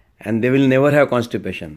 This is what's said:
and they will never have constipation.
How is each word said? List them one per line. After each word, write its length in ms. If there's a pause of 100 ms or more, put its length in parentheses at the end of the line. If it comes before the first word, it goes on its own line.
(220)
and 220
they 60
will 180
never 240
have 180
constipation. 680